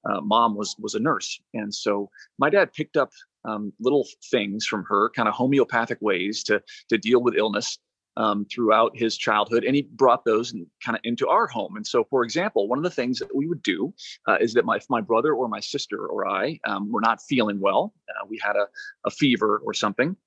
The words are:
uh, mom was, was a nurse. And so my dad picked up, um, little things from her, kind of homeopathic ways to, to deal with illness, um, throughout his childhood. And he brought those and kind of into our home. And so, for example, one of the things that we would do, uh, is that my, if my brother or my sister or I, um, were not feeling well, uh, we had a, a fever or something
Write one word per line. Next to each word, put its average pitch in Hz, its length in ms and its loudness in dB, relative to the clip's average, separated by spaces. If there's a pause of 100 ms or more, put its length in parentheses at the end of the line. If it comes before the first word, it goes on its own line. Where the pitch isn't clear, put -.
uh, 101 120 -2
mom 110 340 4
was, 104 240 -6
was 107 160 -10
a 110 60 -2
nurse. 127 400 -2 (140)
And 104 200 -8
so 101 360 -2 (280)
my 143 120 2
dad 185 240 2
picked 156 240 -4
up, 135 140 0 (360)
um, 104 320 -6
little 131 260 2 (240)
things 104 360 -2
from 101 240 -4
her, 104 260 4
kind 117 100 0
of 107 80 0
homeopathic 123 680 0
ways 101 420 -2
to, 104 180 2 (280)
to 113 80 2
deal 117 240 4
with 120 120 2
illness, 104 440 0 (380)
um, 104 360 0
throughout 113 440 4
his 113 200 -2
childhood. 107 460 2
And 131 140 2
he 143 60 2
brought 127 420 2
those 113 280 0
and 87 140 -10 (180)
kind 113 120 -4
of - 80 -6
into 120 240 -2
our 214 180 4
home. - 300 -6
And 107 100 -12
so, 120 240 2
for 127 140 2
example, 120 420 -2
one 123 100 -2
of 147 60 -2
the 180 80 -2
things 123 300 -4
that - 120 -10
we 139 140 -2
would 170 160 -6
do, 120 320 -2 (320)
uh, 107 140 2
is 113 140 0
that 117 100 4
my, 113 100 0
if 104 160 -6
my 120 100 0
brother 117 340 0
or 123 120 -2
my 104 140 -6
sister 98 440 -8
or 98 220 -4
I, 101 400 -2
um, 104 240 -4
were 113 100 -2
not 113 280 0
feeling 107 320 0
well, 98 340 0 (140)
uh, - 200 -10
we 107 140 -10
had 104 140 -2
a, 101 100 2 (400)
a 104 40 0
fever 110 540 2
or 101 80 -4
something 123 440 0 (100)